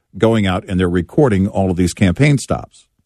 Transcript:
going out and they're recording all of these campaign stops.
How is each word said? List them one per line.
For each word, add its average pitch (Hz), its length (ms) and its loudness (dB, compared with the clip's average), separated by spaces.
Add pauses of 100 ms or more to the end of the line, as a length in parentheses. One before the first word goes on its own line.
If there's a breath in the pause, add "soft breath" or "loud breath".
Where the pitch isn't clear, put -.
(180)
going 110 300 2
out 92 200 -2
and 95 120 -4
they're 92 100 2
recording 95 580 0
all 98 240 -2
of 85 60 -4
these 87 160 0
campaign 139 440 2
stops. - 500 -8 (180)